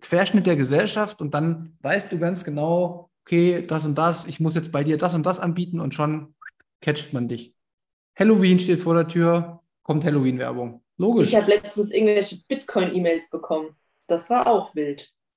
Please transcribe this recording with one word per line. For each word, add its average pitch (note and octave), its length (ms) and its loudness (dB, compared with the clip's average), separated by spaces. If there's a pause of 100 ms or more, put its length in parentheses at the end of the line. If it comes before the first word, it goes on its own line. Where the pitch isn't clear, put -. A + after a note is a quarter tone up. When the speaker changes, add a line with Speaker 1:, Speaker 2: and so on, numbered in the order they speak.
Speaker 1:
Querschnitt F#3+ 460 2
der F3 100 4
Gesellschaft G3 640 -2
und D3 140 -6
dann D#3+ 480 -4
weißt G3 280 -4
du F3 80 -6
ganz F3+ 240 -2
genau, E3+ 680 -4 (140)
okay, F3 400 2
das D#3 200 -4
und D3 120 -2
das, E3 300 0
ich D#3+ 140 -10
muss D#3+ 160 0
jetzt D#3+ 160 -4
bei C#3+ 100 0
dir D3+ 160 0
das E3+ 160 0
und D#3 100 -2
das F3+ 140 -2
anbieten F3 400 -4
und D3 160 -6
schon D3+ 400 -4 (460)
catcht D3 320 -4
man A#2+ 160 -4
dich. A#2 260 -10 (640)
Halloween F#3+ 400 6
steht F3 220 2
vor E3 140 2
der E3 120 4
Tür, E3+ 560 0 (220)
kommt D3+ 200 -2
Halloween-Werbung. B2+ 760 -2 (140)
Logisch. G#3+ 320 2
Speaker 2:
Ich A3+ 80 2
hab G#3 100 4
letztens G#3 460 2
irgendwelche G#3 460 2 (100)
Bitcoin-E-Mails F3+ 800 -2
bekommen. D#3 460 -6 (320)
Das E3+ 200 -2
war A#3+ 200 2
auch G#3+ 260 0
wild. D3 360 -6 (260)